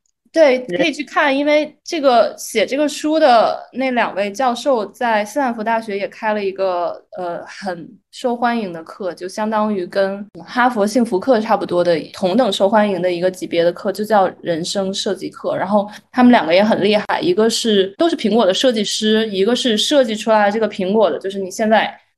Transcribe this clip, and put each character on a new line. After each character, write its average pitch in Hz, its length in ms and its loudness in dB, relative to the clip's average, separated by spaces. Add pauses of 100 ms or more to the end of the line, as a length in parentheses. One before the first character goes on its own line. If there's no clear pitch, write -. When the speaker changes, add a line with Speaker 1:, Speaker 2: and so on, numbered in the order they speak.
(320)
Speaker 1:
对， 285 260 4 (100)
Speaker 2:
人 - 140 -2
Speaker 1:
可 349 40 2
以 302 60 0
去 285 100 -8
看， 294 320 0
因 285 120 0
为 302 360 0
这 - 160 -8
个， 247 380 4
写 - 300 -2
这 254 100 -4
个 302 100 2
书 302 320 -2
的 240 400 4 (140)
那 262 200 -4
两 220 220 -2
位 202 160 -2
教 240 240 -2
授 240 320 -2
在 220 380 -2
斯 247 160 -6
坦 247 140 -2
福 214 100 -8
大 226 160 0
学 214 160 -8
也 202 120 -6
开 214 260 -4
了 208 100 -4
一 190 80 -2
个， 185 500 -4 (140)
呃， 175 300 -8
很 175 420 -10 (220)
受 240 260 -4
欢 240 220 -2
迎 208 120 -6
的 165 140 -12
课， 175 300 -10
就 175 120 -12
相 214 220 -6
当 214 260 -2
于 180 120 -4
跟 196 360 -2 (220)
哈 247 240 0
佛 214 180 0
幸 240 160 2
福 220 160 0
课 240 220 2
差 214 160 0
不 180 80 -2
多 175 180 0
的 175 160 2 (140)
同 185 240 -2
等 240 160 2
受 196 160 2
欢 208 220 4
迎 180 100 -2
的 180 100 0
一 175 80 -2
个 180 120 0
级 185 160 -8
别 170 180 2
的 175 80 2
课， 196 180 -6
就 202 140 -4
叫 202 260 2 (120)
人 165 200 -4
生 190 300 -4
设 196 220 -4
计 156 160 -10
课。 - 260 -6
然 175 100 -4
后 202 220 0 (240)
他 254 100 2
们 147 80 8
两 208 160 6
个 160 60 2
也 185 100 6
很 208 220 2
厉 208 100 4
害， - 280 0
一 - 100 2
个 220 160 2
是， 208 480 0
都 339 100 2
是 330 80 0
苹 208 200 -2
果 233 100 4
的 185 80 4
设 254 180 2
计 214 140 0
师， 214 440 0
一 190 140 -2
个 233 140 2
是 240 220 0
设 269 260 2
计 220 100 -4
出 214 140 -6
来 208 220 4
这 220 100 -2
个 214 80 0
苹 190 240 -4
果 208 180 4
的， 135 80 -4
就 190 120 -8
是 196 80 -8
你 185 120 -8
现 220 200 -2
在 202 280 2 (200)